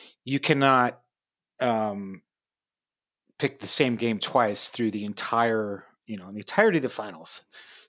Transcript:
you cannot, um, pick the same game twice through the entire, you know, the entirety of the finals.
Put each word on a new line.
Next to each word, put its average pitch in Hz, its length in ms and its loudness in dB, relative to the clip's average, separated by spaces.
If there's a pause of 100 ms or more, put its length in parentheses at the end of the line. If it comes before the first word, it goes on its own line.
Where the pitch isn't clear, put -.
(240)
you 135 160 -2
cannot, 135 600 4 (600)
um, 104 640 -2 (1120)
pick - 220 -2
the 92 80 -8
same 127 280 2
game 113 240 0
twice 110 500 0
through 113 220 -2
the 104 140 -6
entire, 110 800 -2 (220)
you 110 100 -10
know, 92 140 -16
the 104 80 -10
entirety 202 380 2
of 135 60 0
the 123 60 -4
finals. - 540 -12 (460)